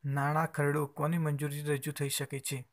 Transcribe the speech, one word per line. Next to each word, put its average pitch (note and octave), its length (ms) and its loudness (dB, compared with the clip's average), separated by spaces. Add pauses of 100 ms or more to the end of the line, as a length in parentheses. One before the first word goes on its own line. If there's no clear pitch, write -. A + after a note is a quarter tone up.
નાણાં C#3+ 460 2
ખરડો C#3+ 340 2
કોની D3+ 320 0
મંજૂરીથી D3 500 -2
રજૂ C#3+ 240 0
થઈ C#3+ 160 -2
શકે C#3 320 -4
છે? C#3 180 -4 (140)